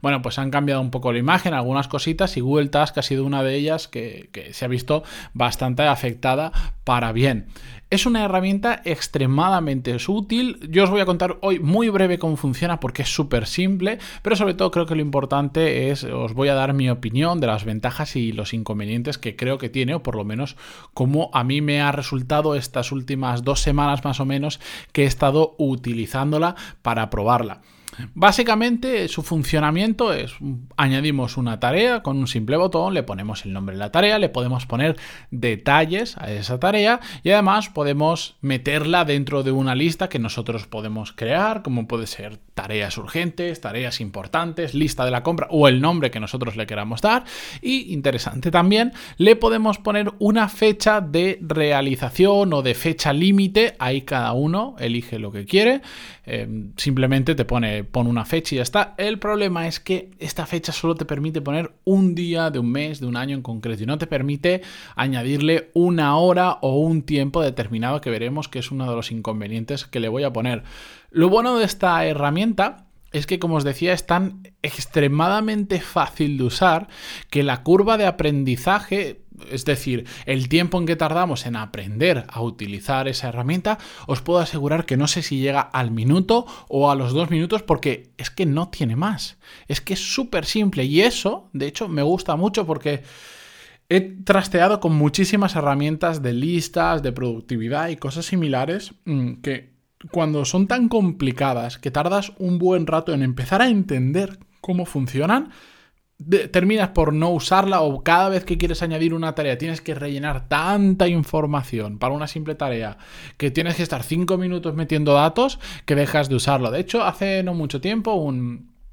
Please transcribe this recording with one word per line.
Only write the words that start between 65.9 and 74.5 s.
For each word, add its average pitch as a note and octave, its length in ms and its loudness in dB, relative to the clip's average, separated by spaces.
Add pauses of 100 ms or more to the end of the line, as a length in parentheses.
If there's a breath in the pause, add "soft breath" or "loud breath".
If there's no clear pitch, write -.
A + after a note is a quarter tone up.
hora F3+ 440 4
o C3+ 160 2
un D#3+ 240 2
tiempo C#3+ 400 0
determinado, A#2+ 580 -2
que B2+ 120 -4
veremos B2 360 -4
que - 120 -10
es B2 100 -8
uno C3 180 -4
de A#2+ 80 -2
los A#2 160 -6
inconvenientes A2+ 720 -6
que - 140 -6
le A2+ 80 -2
voy B2 160 -2
a C#3 80 -2
poner. A#2 320 -2 (460 loud breath)
Lo E3 200 6
bueno A#3 280 4
de A3 80 4
esta F3 400 2
herramienta E3+ 800 0 (260)
es D3 140 -4
que, F3 140 -2
como E3+ 160 0
os D3 80 2
decía, C#3+ 300 0
es F3 120 -4
tan F#3 420 0 (140)